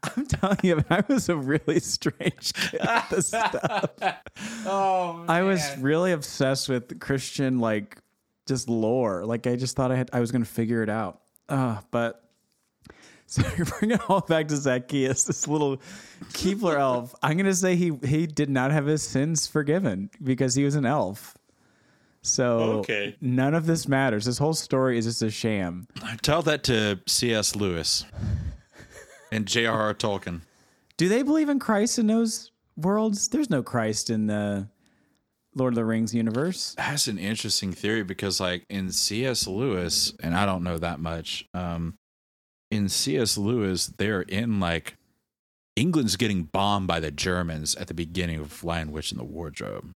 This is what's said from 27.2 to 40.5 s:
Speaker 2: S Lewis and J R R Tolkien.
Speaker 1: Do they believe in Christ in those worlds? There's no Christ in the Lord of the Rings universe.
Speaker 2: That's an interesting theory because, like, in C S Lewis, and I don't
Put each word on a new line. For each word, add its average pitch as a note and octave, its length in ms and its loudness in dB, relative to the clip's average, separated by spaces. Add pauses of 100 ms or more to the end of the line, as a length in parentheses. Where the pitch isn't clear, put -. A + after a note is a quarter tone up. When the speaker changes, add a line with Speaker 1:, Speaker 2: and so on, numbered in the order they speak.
Speaker 2:
S G#2+ 220 0
Lewis F2+ 480 0 (1300)
and A2 140 -2
J A#2 200 2
R A2+ 140 2
R G#2+ 140 2
Tolkien. F#2 480 -2 (540)
Speaker 1:
Do E3 120 4
they A3+ 140 4
believe D4 260 4
in C#4+ 100 2
Christ A3 400 2
in A3+ 80 4
those A3+ 440 0 (260)
worlds? G3+ 520 0
There's D4+ 220 0
no C3+ 120 2
Christ A2 480 -2
in A2 180 0
the G#2 400 -2 (840)
Lord B2+ 180 0
of A2+ 40 0
the A#2 80 2
Rings A2+ 300 0
universe. A#2 640 0
Speaker 2:
That's C#3+ 320 -2
an G#2 100 -4
interesting G2+ 540 -2
theory G#2 320 -2
because, F#2 360 -4
like, F2+ 300 -2
in F#2+ 220 -4
C A2 340 0
S B2 220 0
Lewis, F#2+ 640 0 (100)
and E2+ 140 0
I G2+ 100 2
don't F#2 160 0